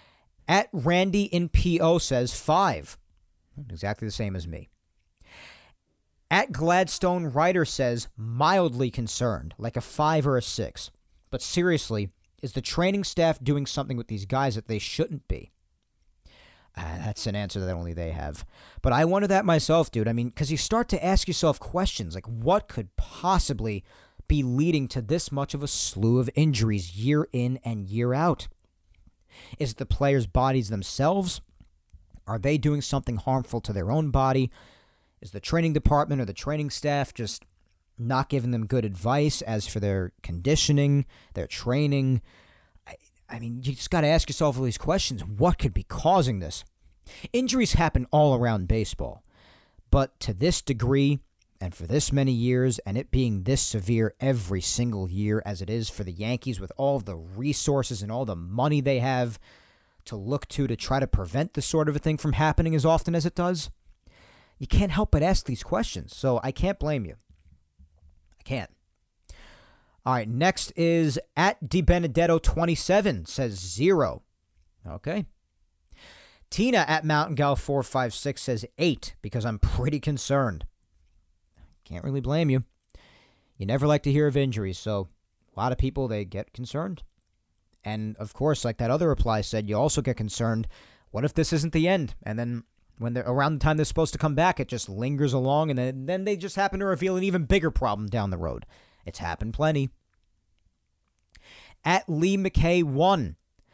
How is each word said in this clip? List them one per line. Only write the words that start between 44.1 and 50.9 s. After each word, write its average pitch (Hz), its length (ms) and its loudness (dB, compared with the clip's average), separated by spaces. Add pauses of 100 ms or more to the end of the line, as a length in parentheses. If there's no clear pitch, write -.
yourself 139 280 0
all 131 60 0
these 120 140 0
questions. 135 480 -2
What 107 320 2
could 127 160 0
be 95 100 0
causing 156 560 2
this? 80 240 -8 (720)
Injuries 247 400 2
happen 156 380 4
all 151 240 6
around 113 320 2
baseball, - 560 -2 (640)
but 135 300 2
to - 120 -4
this 127 300 2
degree 139 580 2 (400)